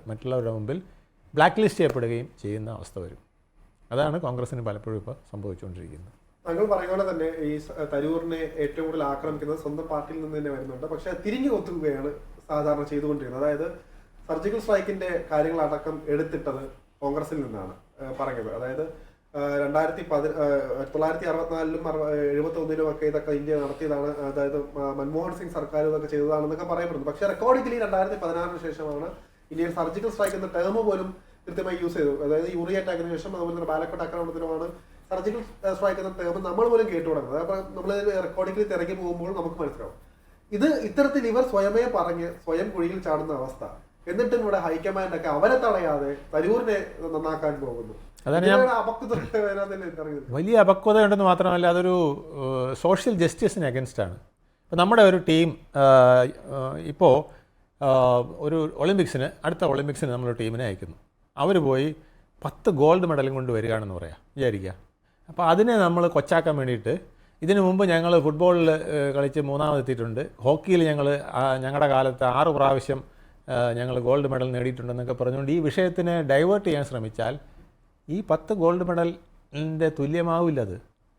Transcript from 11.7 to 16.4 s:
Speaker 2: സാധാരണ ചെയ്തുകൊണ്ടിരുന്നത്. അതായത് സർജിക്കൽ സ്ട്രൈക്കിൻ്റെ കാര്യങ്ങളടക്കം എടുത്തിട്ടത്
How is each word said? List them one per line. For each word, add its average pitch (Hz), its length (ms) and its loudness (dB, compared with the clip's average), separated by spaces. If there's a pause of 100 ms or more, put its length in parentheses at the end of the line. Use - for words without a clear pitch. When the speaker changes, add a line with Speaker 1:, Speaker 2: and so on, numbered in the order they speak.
Speaker 2:
സാധാരണ 147 360 0
ചെയ്തുകൊണ്ടിരുന്നത്. 143 580 -4
അതായത് 151 240 -2 (640)
സർജിക്കൽ 202 320 -2
സ്ട്രൈക്കിൻ്റെ 190 680 -2
കാര്യങ്ങളടക്കം 156 760 -2
എടുത്തിട്ടത് 147 560 -4 (360)